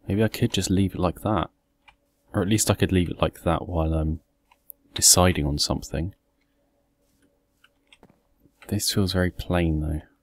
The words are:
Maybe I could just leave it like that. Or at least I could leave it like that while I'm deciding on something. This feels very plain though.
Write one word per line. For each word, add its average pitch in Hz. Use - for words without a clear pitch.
Maybe 98
I 110
could -
just -
leave 95
it -
like 90
that. 101
Or 104
at 92
least 107
I 101
could 90
leave 90
it -
like -
that 82
while 87
I'm 80
deciding 90
on 71
something. -
This -
feels 95
very 90
plain 85
though. 78